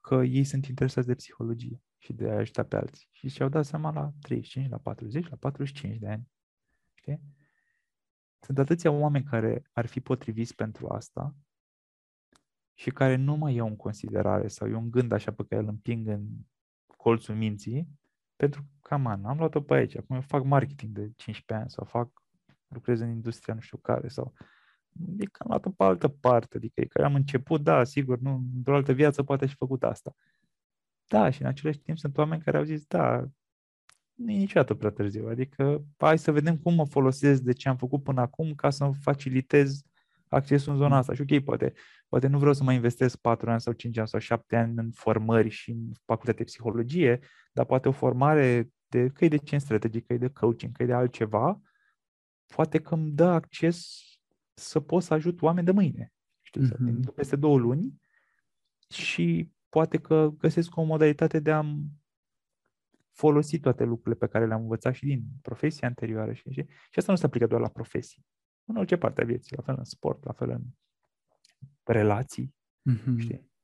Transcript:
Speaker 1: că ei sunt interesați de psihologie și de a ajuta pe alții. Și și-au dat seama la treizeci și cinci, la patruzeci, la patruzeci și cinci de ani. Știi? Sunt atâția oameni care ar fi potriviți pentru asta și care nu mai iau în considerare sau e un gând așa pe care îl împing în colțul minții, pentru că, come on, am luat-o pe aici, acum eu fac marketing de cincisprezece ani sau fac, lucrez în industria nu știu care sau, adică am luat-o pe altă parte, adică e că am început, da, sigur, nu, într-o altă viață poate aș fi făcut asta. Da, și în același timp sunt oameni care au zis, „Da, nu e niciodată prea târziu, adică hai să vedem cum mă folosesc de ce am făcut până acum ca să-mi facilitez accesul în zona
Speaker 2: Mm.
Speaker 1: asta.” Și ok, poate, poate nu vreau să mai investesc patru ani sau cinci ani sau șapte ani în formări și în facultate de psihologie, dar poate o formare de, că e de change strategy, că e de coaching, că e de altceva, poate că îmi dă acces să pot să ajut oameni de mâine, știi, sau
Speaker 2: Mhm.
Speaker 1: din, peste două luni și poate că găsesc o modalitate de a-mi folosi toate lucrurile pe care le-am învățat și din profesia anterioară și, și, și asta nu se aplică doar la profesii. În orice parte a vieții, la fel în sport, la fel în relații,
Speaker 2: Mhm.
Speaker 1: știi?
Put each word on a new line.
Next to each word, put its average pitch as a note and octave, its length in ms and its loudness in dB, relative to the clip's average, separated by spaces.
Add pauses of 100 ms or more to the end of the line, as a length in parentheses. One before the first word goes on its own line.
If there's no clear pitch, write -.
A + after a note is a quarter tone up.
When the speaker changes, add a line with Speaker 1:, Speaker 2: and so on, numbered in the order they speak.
Speaker 1:
că - 140 -2
ei B2+ 280 2
sunt C#3 220 -4
interesați B2+ 420 -2
de B2 80 0
psihologie A#2+ 640 -10 (160)
și - 160 -14
de A2 160 -6
a G#2+ 80 -2
ajuta G#2+ 260 -4
pe G#2 120 -6
alții. - 360 -6
Și - 160 -14
și-au C3+ 220 -4
dat D3 160 0
seama D3+ 260 -6
la D3 200 -6 (100)
treizeci A#2 280 -6
și - 20 -20
cinci, C3 180 -6
la A2+ 80 -8
patruzeci, A#2 520 -8
la C3 60 -14
patruzeci C#3 400 -6
și - 60 -14
cinci G#2+ 160 -8
de G#2 120 -10
ani. A2 180 -8 (680)
Știi? - 280 -12 (1160)
Sunt C#3 180 -6
atâția E3 340 2
oameni D3 340 0
care A2+ 380 -2 (100)
ar A#2 120 -4
fi - 140 -8
potriviți A#2 560 -6
pentru A2 320 -8
asta - 480 -10 (1400)
și - 160 -8
care C3 260 2
nu C#3 200 0
mai D3+ 180 -2
iau A#2 140 -2
în G#2+ 80 -6
considerare G2+ 720 -2
sau G#2+ 220 -8
e A2 60 -4
un A2+ 160 -6
gând A#2+ 200 0
așa G#2+ 220 -2
pe - 120 -8
care G#2+ 160 -4
îl G#2+ 60 -4
împing A2 400 -6
în G#2 200 -6 (680)
colțul A#2 380 0
minții, A2 520 -4 (480)
pentru C#3+ 260 0
că, - 340 -20
come C3 180 0
on, G2 120 -6
am C3+ 120 -4
luat-o D#3 240 0
pe C#3+ 120 0
aici, C3 240 2
acum - 180 -6
eu B2+ 60 -4
fac C#3 220 0
marketing C3 500 2
de G#2 80 -8 (140)
cincisprezece - 380 -12
ani A2+ 160 -6
sau - 160 -10
fac, - 380 -6 (440)
lucrez A#2+ 320 -4
în A#2 100 -4
industria A#2 440 -8
nu A2+ 60 -8
știu - 180 -18
care - 300 -2
sau, B2 260 -10 (800)
adică G3+ 300 -8
am - 60 -10
luat-o F#3+ 200 -2
pe F#3+ 140 -2
altă F3+ 240 2
parte, A#2+ 500 2
adică - 240 -6
e - 40 0
că - 180 0
am C#3+ 120 2
început, C#3+ 480 0
da, D3+ 200 6
sigur, B2+ 360 -2
nu, C3 240 -4 (120)
într-o C3 200 0
altă C#3 180 2
viață C#3+ 300 4
poate C#3 200 0
aș C3+ 60 -2
fi C#3 60 -10
făcut C3 280 -4
asta. - 320 -4 (920)
Da, G#3 220 4
și C3+ 120 -4
în C3 60 -4
același C#3+ 320 -4
timp D#3+ 180 -8
sunt C#3 200 -6
oameni D#3+ 240 0
care D#3 160 0
au D3 60 2
zis, D3+ 220 -6
„Da, B2+ 440 0 (840)
nu A#3 180 -8
e G#3 60 -2
niciodată E3+ 380 2
prea G#2 160 -2
târziu, A2 360 -4
adică C#3 580 -2 (120)
hai D#3 220 6
să D#3+ 120 0
vedem D3+ 260 2
cum E3+ 160 2
mă D#3+ 120 4
folosesc C3+ 560 4
de B2 120 0
ce - 160 -2
am B2+ 80 2
făcut C3+ 260 -2
până C3 180 0
acum D3+ 340 -4
ca D3 140 0
să-mi C#3 260 0
facilitez C#3 840 2 (480)
accesul C#3 420 2
în C#3 60 0
zona C#3+ 160 4
Speaker 2:
Mm. - 60 6
Speaker 1:
asta.” C3+ 140 0
Și B2 80 -6
ok, C#3+ 220 2
poate, C3 300 -2 (340)
poate B2+ 200 2
nu C#3 100 4
vreau C#3+ 160 6
să C#3 100 0
mai C3 120 4
investesc A#2+ 420 2
patru A#2 340 0
ani A#2 100 0
sau A#2+ 120 -4
cinci A#2 240 -6
ani A2 100 -2
sau A2 120 -4
șapte A#2 360 -2
ani A#2 220 0
în A2+ 140 -4
formări A2 580 2
și - 220 -12
în A#2 200 -8 (140)
facultate A2+ 320 -2
de A2+ 60 -6
psihologie, A#2+ 760 0 (320)
dar B2+ 140 0
poate C3 220 2
o C3+ 40 4
formare C3 800 2 (160)
de, B2+ 220 2
că - 160 2
e - 20 6
de D3+ 100 4
change C#3+ 280 -2
strategy, A2+ 360 -2
că - 120 -6
e B2 40 -2
de B2 120 -2
coaching, A#2+ 460 -2
că A#2+ 80 -2
e - 20 2
de B2 80 0
altceva, B2 680 0 (960)
poate D#3+ 260 2
că - 120 -4
îmi D#3 180 -2
dă D#3 140 4
acces E3+ 760 0 (520)
să - 260 -4
pot F3 240 0
să - 100 0
ajut E3+ 280 0
oameni E3+ 240 2
de F#3 60 4
mâine, C#3+ 420 2 (280)
știi, - 240 0
sau A#2 140 0
Speaker 2:
Mhm. B2+ 60 2 (140)
Speaker 1:
din, C3 160 -2
peste D3 200 -2
două C#3+ 220 4
luni C3 440 0 (880)
și E3 640 -2 (180)
poate D#3+ 280 2
că D#3 400 2
găsesc E3 400 0
o E3 60 0
modalitate D#3 560 4
de D#3 120 0
a-mi D3+ 380 -2 (1200)
folosi D3+ 480 2
toate B2 240 2
lucrurile A#2 320 -2
pe A2 120 -2
care A2+ 200 2
le-am A2+ 140 0
învățat A2+ 320 -2
și C3+ 120 -10
din C3+ 180 -2 (180)
profesia D3 460 -4
anterioară A2+ 460 -4
și, - 80 -12 (100)
și, C#3 120 -6
și - 360 -6
asta - 120 0
nu F3+ 60 4
se - 80 0
aplică A#2 220 2
doar A#2 140 2
la A2+ 60 0
profesii. - 580 -10 (400)
În A3 100 -6
orice F#3 220 0
parte - 240 -2
a A#2 40 2
vieții, B2 300 -6
la C3+ 60 -10
fel C3 160 -4
în B2+ 60 -10
sport, - 400 -8
la - 80 -10
fel B2 180 -6
în A#2+ 140 -6 (1200)
relații, A2+ 720 0 (260)
Speaker 2:
Mhm. A#2+ 360 0
Speaker 1:
știi? - 340 -8 (120)